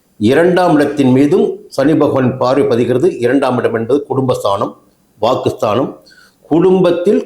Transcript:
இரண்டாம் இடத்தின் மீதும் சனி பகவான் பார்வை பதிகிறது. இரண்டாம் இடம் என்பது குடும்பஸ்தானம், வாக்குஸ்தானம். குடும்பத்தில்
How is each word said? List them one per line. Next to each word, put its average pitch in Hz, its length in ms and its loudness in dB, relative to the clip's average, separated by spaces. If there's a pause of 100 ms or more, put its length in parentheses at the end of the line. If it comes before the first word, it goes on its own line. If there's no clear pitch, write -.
(200)
இரண்டாம் 170 560 2
இடத்தின் 143 400 0
மீதும் 151 300 2 (300)
சனி 143 260 0
பகவான் 131 280 0 (120)
பார்வை 135 280 2
பதிகிறது. 123 380 0 (160)
இரண்டாம் 127 360 0
இடம் 113 200 -2
என்பது 120 200 -2 (100)
குடும்பஸ்தானம், 123 600 -2 (500)
வாக்குஸ்தானம். 120 680 -2 (600)
குடும்பத்தில் 180 760 2